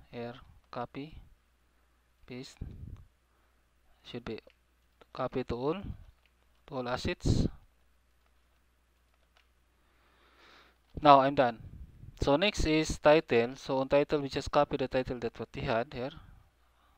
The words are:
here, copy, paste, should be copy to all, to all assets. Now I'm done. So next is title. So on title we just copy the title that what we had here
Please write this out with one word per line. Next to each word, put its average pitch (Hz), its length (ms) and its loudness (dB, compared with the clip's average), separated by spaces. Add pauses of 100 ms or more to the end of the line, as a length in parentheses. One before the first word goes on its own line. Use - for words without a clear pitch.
(100)
here, 120 240 -12 (360)
copy, 135 460 -12 (1120)
paste, 127 320 -14 (1400)
should - 220 -14
be 110 160 -8 (720)
copy 127 300 -4
to - 100 -6
all, 139 220 -2 (880)
to - 80 -16
all 127 140 -6
assets. - 580 0 (3500)
Now 143 200 10
I'm 139 140 2
done. 123 260 2 (600)
So 139 140 4
next 190 320 0
is 156 320 0
title. 131 560 4
So 135 240 -4
on 135 100 -2
title 143 320 2
we 139 80 -6
just 139 220 -6
copy 147 260 2
the 131 120 -2
title 131 320 -4
that 117 180 -8
what 117 160 -8
we 117 80 -10
had 127 320 -2
here 131 160 -8 (880)